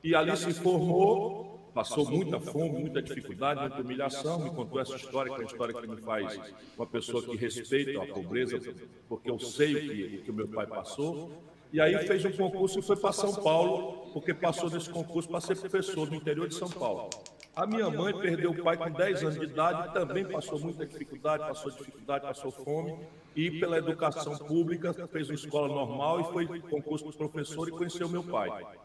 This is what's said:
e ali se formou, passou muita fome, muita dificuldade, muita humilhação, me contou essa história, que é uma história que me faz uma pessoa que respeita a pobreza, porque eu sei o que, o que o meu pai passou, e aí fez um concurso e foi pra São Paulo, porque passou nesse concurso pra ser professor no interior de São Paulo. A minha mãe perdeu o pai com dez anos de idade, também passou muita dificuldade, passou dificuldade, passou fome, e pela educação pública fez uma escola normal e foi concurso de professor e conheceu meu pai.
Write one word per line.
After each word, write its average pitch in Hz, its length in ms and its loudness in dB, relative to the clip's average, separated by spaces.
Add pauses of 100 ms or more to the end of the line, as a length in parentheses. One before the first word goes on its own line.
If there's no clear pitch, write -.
e 165 100 6
ali 156 220 6
se 170 160 0
formou, 180 1200 4
passou 123 380 2
muita 160 280 2
fome, 147 420 0
muita 139 200 0
dificuldade, 135 600 -2
muita 139 200 -2
humilhação, 139 600 -2
me 139 100 -2
contou 127 280 -4
essa 131 180 -2
história, 131 360 -2
que 135 40 -4
é 117 80 -4
uma - 60 -8
história 117 220 -2
que 117 140 -8
me 110 160 -8
faz 107 360 -2 (380)
uma 117 100 -4
pessoa 117 360 -2
que 117 120 -6
respeita 120 680 0
a - 60 -4
pobreza, 117 520 -2 (480)
porque 113 220 -6
eu 113 80 -2
sei 143 360 2
o 151 60 2
que, 104 360 -6
o 90 80 -12
que - 60 -8
o 110 40 -6
meu 107 140 -2
pai 107 180 -4
passou, 143 680 -6 (380)
e 156 120 4
aí 175 240 8
fez 185 180 4
um 190 80 2
concurso 190 460 2
e 190 40 0
foi 202 140 4
pra 202 160 4
São 202 300 2
Paulo, 180 720 4
porque 165 180 0
passou 170 380 2
nesse 165 180 -4
concurso 165 400 -2
pra 170 100 -2
ser 180 160 -2
professor 185 540 0
no 160 80 -2
interior 156 320 0
de 160 60 -6
São 180 160 -4
Paulo. 110 400 -2 (440)
A 175 120 0
minha 214 240 2
mãe 175 280 0
perdeu 175 340 2
o 165 100 -2
pai 165 160 4
com 165 120 -2
dez 180 320 2
anos 156 160 0
de 160 60 -2
idade, 160 480 2
também 185 320 0
passou - 340 -4
muita 156 280 -4
dificuldade, 151 560 -2
passou 143 280 -4
dificuldade, 139 540 -4
passou 135 260 -6
fome, 160 460 -4 (400)
e 165 140 2 (100)
pela 170 160 2
educação 151 640 0
pública 165 560 2 (180)
fez 151 160 -2
uma 151 60 -2
escola 147 340 0
normal 143 540 0
e - 100 0
foi 170 280 -2
concurso 151 500 -4
de - 80 -16
professor 151 500 -4
e 165 40 -6
conheceu 170 360 -4
meu 175 160 -2
pai. 120 240 0 (360)